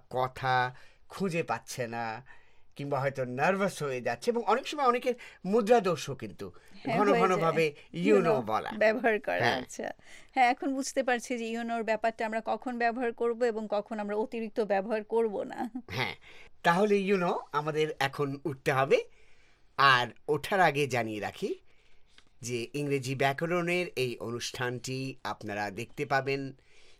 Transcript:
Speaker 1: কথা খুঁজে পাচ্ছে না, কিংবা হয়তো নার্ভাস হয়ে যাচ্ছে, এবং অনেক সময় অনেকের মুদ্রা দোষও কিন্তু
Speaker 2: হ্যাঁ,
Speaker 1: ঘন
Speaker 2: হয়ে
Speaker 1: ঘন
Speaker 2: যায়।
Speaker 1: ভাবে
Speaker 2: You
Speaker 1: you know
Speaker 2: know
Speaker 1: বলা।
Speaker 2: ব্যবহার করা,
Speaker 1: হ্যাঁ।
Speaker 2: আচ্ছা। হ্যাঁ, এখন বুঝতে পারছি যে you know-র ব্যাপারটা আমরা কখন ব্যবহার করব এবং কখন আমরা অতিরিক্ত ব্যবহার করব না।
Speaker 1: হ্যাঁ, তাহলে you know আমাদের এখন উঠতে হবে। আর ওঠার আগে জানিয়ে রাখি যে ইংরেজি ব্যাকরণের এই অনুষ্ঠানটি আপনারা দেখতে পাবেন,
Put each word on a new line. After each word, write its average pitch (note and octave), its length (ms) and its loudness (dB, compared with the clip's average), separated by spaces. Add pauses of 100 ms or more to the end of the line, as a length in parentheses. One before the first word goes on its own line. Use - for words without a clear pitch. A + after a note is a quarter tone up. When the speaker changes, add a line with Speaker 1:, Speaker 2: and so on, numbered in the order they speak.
(100)
Speaker 1:
কথা B2+ 640 0 (340)
খুঁজে E3+ 340 -2
পাচ্ছে A#2+ 440 -6
না, A#2 400 -6 (500)
কিংবা C#3 240 -2
হয়তো C3+ 240 -2
নার্ভাস E3 580 0
হয়ে C3 180 -4
যাচ্ছে, A#2+ 300 0
এবং A#3 140 -2
অনেক A#3 240 2
সময় D4 160 -2
অনেকের B3 300 2 (300)
মুদ্রা A3 360 6
দোষও E3 340 -2
কিন্তু F#2+ 380 -10 (200)
Speaker 2:
হ্যাঁ, - 260 -2
Speaker 1:
ঘন G3+ 120 4
Speaker 2:
হয়ে G3 100 6
Speaker 1:
ঘন F#3 80 4
Speaker 2:
যায়। F3+ 120 2
Speaker 1:
ভাবে D#3+ 340 2 (180)
Speaker 2:
You E3+ 80 -6
Speaker 1:
you G#3 160 6
know F3 100 4
Speaker 2:
know - 160 4
Speaker 1:
বলা। G3+ 280 -2
Speaker 2:
ব্যবহার G#3+ 500 2
করা, - 180 -2
Speaker 1:
হ্যাঁ। - 240 2
Speaker 2:
আচ্ছা। - 300 -10 (420)
হ্যাঁ, B3 160 6
এখন C#4 240 -2
বুঝতে C4+ 280 -2
পারছি A#3+ 360 -2
যে A3+ 200 -6
you A#3 100 -6
know-র A#3 140 -2
ব্যাপারটা A3 440 -2
আমরা G#3+ 180 -4
কখন A#3 340 -4
ব্যবহার A#3 340 0
করব A#3 300 -2
এবং A3 280 0
কখন G#3 280 -2
আমরা G#3 180 -4
অতিরিক্ত A3+ 440 -4
ব্যবহার G#3 440 0
করব A3+ 380 0
না। - 280 -6 (200)
Speaker 1:
হ্যাঁ, A2 240 -2 (480)
তাহলে G3 460 4
you G3+ 80 4
know F3+ 240 0 (120)
আমাদের D3+ 360 0 (100)
এখন C#3 460 0
উঠতে D3 280 -2
হবে। D3+ 320 4 (720)
আর B2+ 300 6 (220)
ওঠার D#3 320 2
আগে D3 260 4
জানিয়ে A2+ 340 -2
রাখি F3+ 340 -6 (840)
যে A#2 340 -4
ইংরেজি C#3 400 -2
ব্যাকরণের E3+ 720 0 (100)
এই B2+ 200 -2
অনুষ্ঠানটি B2 1080 -6
আপনারা G#2 460 -6
দেখতে A#2+ 360 -8
পাবেন, C3+ 500 -2 (440)